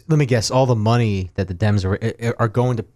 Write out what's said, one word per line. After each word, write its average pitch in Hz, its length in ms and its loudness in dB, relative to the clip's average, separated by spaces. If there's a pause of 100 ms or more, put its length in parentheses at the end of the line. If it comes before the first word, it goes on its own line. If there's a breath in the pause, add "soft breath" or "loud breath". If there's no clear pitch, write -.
let 156 100 4
me 147 60 4
guess, 113 260 0
all 131 140 4
the 123 100 2
money 107 600 0
that 95 120 -2
the 92 80 -8
Dems 104 300 0
are, 113 520 -4
are 120 120 0
going 123 280 0
to 110 80 -8 (100)